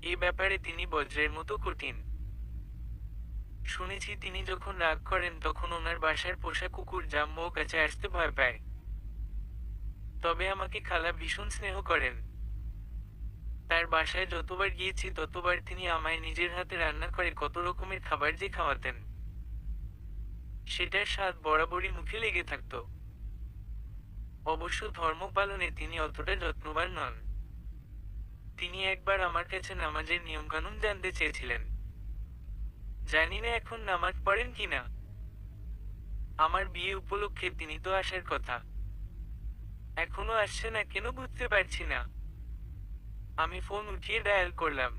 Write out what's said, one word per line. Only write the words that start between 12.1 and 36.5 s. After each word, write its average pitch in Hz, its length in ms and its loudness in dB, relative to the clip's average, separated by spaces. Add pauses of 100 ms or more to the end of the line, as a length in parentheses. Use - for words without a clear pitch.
তার 170 180 6
বাসায় 165 400 4
যতবার 180 440 2
গিয়েছি 185 400 0
ততবার 175 460 2 (100)
তিনি 180 220 -2
আমায় 160 320 2
নিজের 165 340 0
হাতে 180 220 -2
রান্না 156 300 2
করে 175 300 2
কত 147 220 0
রকমের 180 420 0
খাবার 151 360 2
যে 190 120 -2
খাওয়াতেন, 139 460 0 (1700)
সেটার 190 400 2
স্বাদ 190 360 2
বরাবরই 165 480 6
মুখে 165 280 -2
লেগে 202 240 2
থাকত। 131 400 -4 (1600)
অবশ্য 160 440 0
ধর্ম 165 460 2
পালনে 196 360 4
তিনি 160 300 -4
অতটা 151 360 0
যত্নবান 156 540 0
নন। 143 220 -2 (1500)
তিনি 180 260 -2
একবার 190 360 4
আমার 175 240 2
কাছে 185 300 -4
নামাজের 160 480 0
নিয়মকানুন 160 560 -2
জানতে 190 340 2
চেয়েছিলেন। 131 640 2 (1300)
জানি 165 340 4
না 233 80 0
এখন 233 320 -2
নামাজ 185 340 2 (100)
পড়েন 226 280 4
কিনা। 160 320 -2 (1500)
আমার 170 300 6